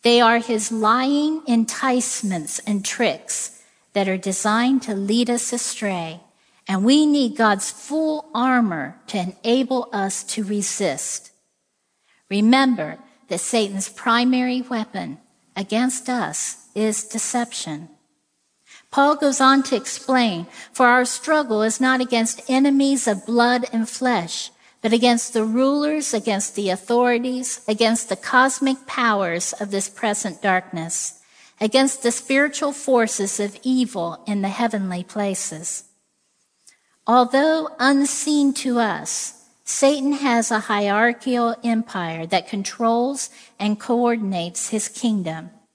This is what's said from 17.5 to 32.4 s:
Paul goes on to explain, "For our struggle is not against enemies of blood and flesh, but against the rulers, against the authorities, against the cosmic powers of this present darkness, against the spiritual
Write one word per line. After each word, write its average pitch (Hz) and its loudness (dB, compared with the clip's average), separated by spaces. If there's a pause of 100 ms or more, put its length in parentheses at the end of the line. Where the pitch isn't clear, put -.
Paul 285 4
goes 277 0
on 269 6
to 269 -2
explain, 240 -2 (280)
"For 254 4
our 247 6
struggle 254 0
is 220 0
not 262 2
against 233 -2
enemies 277 4
of 202 -2
blood 240 2
and 226 0
flesh, 220 -2 (300)
but 220 0
against 240 2
the 220 0
rulers, 285 0
against 202 -2
the 202 -2
authorities, 247 -2
against 220 0
the 196 -2
cosmic 262 2
powers 196 0
of 202 -8
this 196 -2
present 208 -4
darkness, 185 -2 (460)
against 262 2
the 233 2
spiritual 285 0